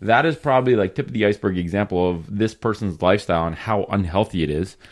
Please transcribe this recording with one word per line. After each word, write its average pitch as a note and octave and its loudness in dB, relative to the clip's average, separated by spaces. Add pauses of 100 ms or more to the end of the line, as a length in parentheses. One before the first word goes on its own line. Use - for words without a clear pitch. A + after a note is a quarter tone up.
that A2+ 4
is D#3 0
probably, B2+ 2
like, F#2+ 0
tip - -6
of - -12
the G#2 0
iceberg G2+ 0
example F2+ 0
of F2+ -6
this A2 0
person's G#2 -4
lifestyle F2+ 2
and D#2+ -6
how G#2+ -4
unhealthy F#2+ 0
it C#2+ 0
is. D#2+ -4 (160)